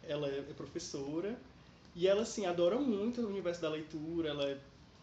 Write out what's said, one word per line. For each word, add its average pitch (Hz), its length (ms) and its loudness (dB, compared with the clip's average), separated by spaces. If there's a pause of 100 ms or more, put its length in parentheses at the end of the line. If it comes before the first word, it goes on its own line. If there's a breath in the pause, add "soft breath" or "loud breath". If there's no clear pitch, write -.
ela 147 220 -2
é 139 140 -2 (160)
professora 165 840 -4 (560 loud breath)
e 175 140 4
ela, 202 140 6
assim, 220 220 -2
adora 175 320 4
muito 240 440 2
o 226 80 0
universo 175 320 -2
da 165 80 0
leitura. 156 600 -2
Ela 143 200 0
é 139 80 -2 (460)